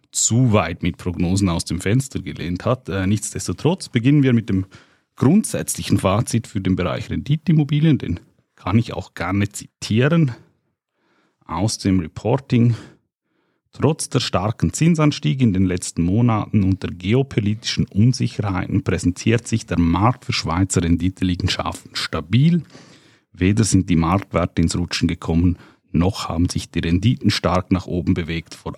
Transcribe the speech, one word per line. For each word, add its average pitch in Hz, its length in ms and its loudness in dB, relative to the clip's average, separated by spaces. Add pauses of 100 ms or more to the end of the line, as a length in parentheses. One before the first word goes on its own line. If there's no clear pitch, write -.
(100)
zu 117 420 2
weit 87 300 2
mit 87 140 -2
Prognosen 90 520 0
aus 85 160 -2
dem - 160 -4
Fenster 123 400 0
gelehnt 90 440 -6
hat. 127 240 0
Äh, 95 180 -2
nichtsdestotrotz 107 840 -2
beginnen 135 360 2
wir 131 80 4
mit 113 160 0
dem 95 180 -2 (480)
grundsätzlichen - 840 0
Fazit 110 500 0
für - 120 -6
den 95 140 0
Bereich 90 340 -4
Renditeimmobilien. 147 880 2
Den - 200 -6 (380)
kann 98 240 0
ich - 140 -4
auch - 200 -10
gerne 98 340 -2
zitieren 139 840 0 (1120)
aus - 320 -4
dem 95 220 2
Reporting. 120 720 0 (960)
„Trotz 143 380 -6
der 127 120 -4
starken 95 520 -4
Zinsanstiege 151 720 0
in 107 80 2
den 92 140 2
letzten 90 360 -4
Monaten 107 640 0
und 95 180 0
der 101 80 -6
geopolitischen 107 960 -2
Unsicherheiten 101 960 0
präsentiert 104 640 0
sich - 200 -4
der 85 120 -2
Markt 87 460 2
für 117 80 -4
Schweizer 90 500 0
Renditeliegenschaften 87 1120 -2
stabil. 127 720 2 (680)
Weder 104 300 2
sind 95 260 2
die 85 80 2
Marktwerte 87 640 0
ins 85 160 2
Rutschen 85 300 -2
gekommen, 85 520 0 (320)
noch 87 380 0
haben 85 220 0
sich - 200 -8
die 85 100 -4
Renditen 90 500 2
stark 90 420 0
nach 90 140 0
oben 87 260 -2
bewegt. 82 420 -4
Vor - 240 -12